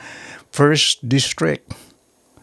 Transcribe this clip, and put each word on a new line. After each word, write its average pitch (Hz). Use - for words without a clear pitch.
First 147
District. 131